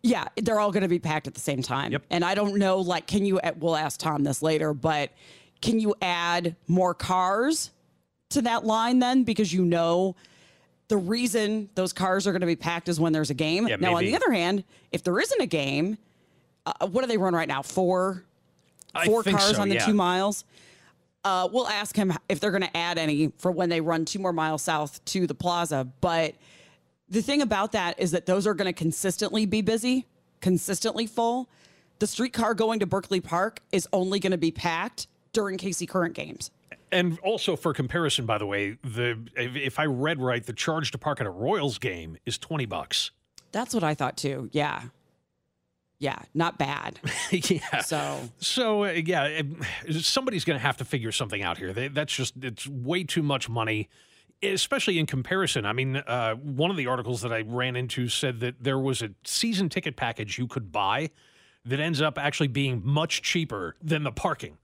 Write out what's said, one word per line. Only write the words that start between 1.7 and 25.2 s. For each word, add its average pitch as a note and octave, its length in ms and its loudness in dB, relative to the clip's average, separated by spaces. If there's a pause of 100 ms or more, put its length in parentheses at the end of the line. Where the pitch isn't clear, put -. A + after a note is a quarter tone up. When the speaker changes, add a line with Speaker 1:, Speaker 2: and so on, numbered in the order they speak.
Speaker 2:
Yep. C#3 180 -4
Speaker 1:
And F3 140 2
I F3+ 120 2
don't G3+ 220 0
know, F#3+ 220 4
like, F3 280 0
can G3+ 180 2
you, F#3+ 140 4 (180)
we'll E3 180 2
ask D3+ 240 -2
Tom D3+ 240 0
this C#3 180 0
later, D#3 320 2
but D3 380 0 (500)
can A3+ 180 2
you G#3 220 2
add F3 540 0 (120)
more F3+ 260 4
cars G3 800 2 (580)
to - 140 2
that A#3 220 2
line A3+ 340 4
then? B3+ 240 6
Because G#3+ 280 2
you F3+ 140 4
know E3+ 500 4 (720)
the A3 80 2
reason G#3+ 800 0
those F#3 160 0
cars F#3 360 2
are G3+ 40 2
gonna F3+ 140 2
be E3+ 100 4
packed E3+ 320 -2
is E3 120 0
when E3 120 4
there's D#3 180 2
a D3 40 0
game. D#3+ 340 2
Speaker 2:
Yeah, A2 80 2
Speaker 1:
Now, F3+ 140 2
on F3 60 4
Speaker 2:
maybe. F3 160 2
Speaker 1:
the D4 40 2
other G#4+ 160 4
hand, F#3+ 320 2 (280)
if - 120 -2
there F3+ 160 2
isn't A4+ 220 2
a C4 60 2
game, D#3 500 0 (680)
uh, - 220 -2
what G3+ 140 0
do C4 60 -2
they A3+ 100 0
run F#3 160 2
right E3 140 0
now? C#3 140 -2
Four, F#3 640 0 (720)
Speaker 2:
I E3 100 2
Speaker 1:
four A3 160 4
Speaker 2:
think G3 160 2
Speaker 1:
cars G3+ 200 4
Speaker 2:
so, G#3 40 0
Speaker 1:
on G3+ 60 2
the G3 80 2
Speaker 2:
yeah. - 100 2
Speaker 1:
two A3 80 4
miles. F#3+ 520 2 (800)
Uh, F#3 260 2
we'll A#3+ 160 2
ask G#3 300 -4
him F#3+ 160 4 (160)
if F#3 100 0
they're G3+ 120 2
gonna F#3 220 0
add E3+ 240 0
any D3+ 400 2
for F#3 140 0
when F3+ 160 0
they E3 140 2
run D#3+ 240 0
two G3 140 -6
more F#3 120 0
miles D#3 300 0
south D3+ 440 -2
to F#3 220 0